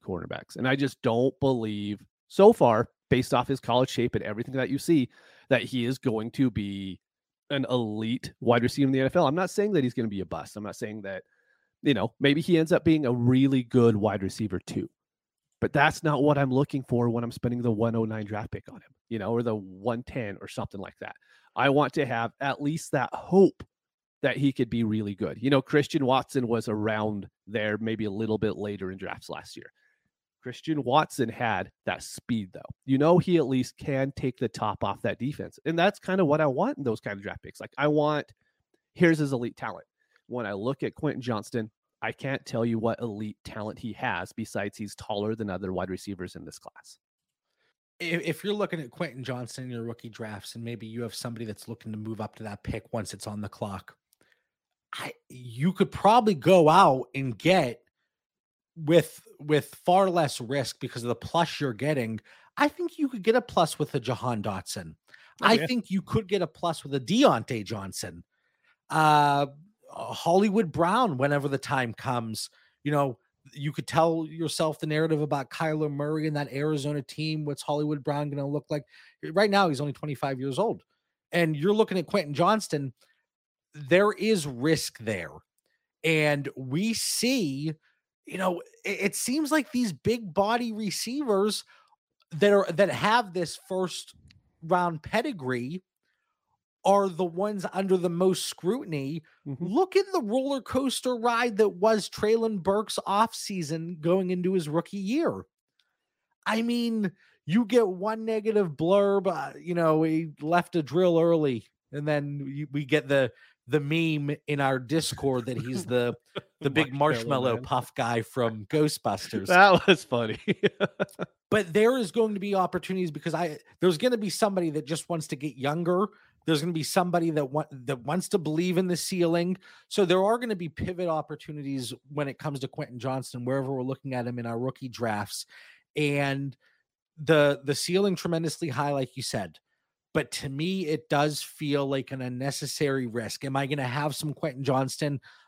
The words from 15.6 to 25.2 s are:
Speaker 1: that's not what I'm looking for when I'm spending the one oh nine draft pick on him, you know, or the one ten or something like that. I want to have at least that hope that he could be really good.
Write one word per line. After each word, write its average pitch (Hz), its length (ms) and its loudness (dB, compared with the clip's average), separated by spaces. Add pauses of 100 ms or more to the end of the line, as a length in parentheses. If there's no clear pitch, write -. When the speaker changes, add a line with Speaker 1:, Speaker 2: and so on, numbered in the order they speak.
Speaker 1:
that's 151 300 2
not 151 200 2
what 147 140 4
I'm 139 140 2
looking 135 360 0
for 120 220 2
when 117 160 -2
I'm 120 60 -6
spending 120 300 -4
the 120 100 0
one 113 260 2
oh 113 80 2
nine 110 200 -6
draft 107 260 -8
pick - 180 -14
on 247 80 -18
him, - 160 -20 (160)
you 113 100 -4
know, 101 140 -2
or 117 100 0
the 117 100 0
one 101 500 -6
ten 107 360 -8
or - 80 -16
something 98 320 -10
like 92 220 -12
that. - 140 -14 (420)
I 139 120 4
want 139 240 4
to 147 120 0
have 117 340 -4
at 139 220 -4
least 147 320 -4
that 127 180 0
hope - 520 4 (600)
that 131 140 2
he 139 160 2
could 123 160 -2
be 117 140 0
really 104 320 -2
good. 110 260 -6